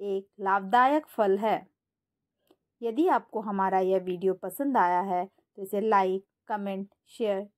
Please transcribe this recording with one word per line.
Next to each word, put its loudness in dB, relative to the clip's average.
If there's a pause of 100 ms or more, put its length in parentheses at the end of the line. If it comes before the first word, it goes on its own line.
एक -6 (120)
लाभदायक 2
फल 0
है। -2 (1120)
यदि 0
आपको 0
हमारा 0
यह 2
वीडियो -2
पसंद -4
आया 2
है -2
तो -20
इसे -4
लाइक, 0 (220)
कमेंट, -8 (120)
शेयर -6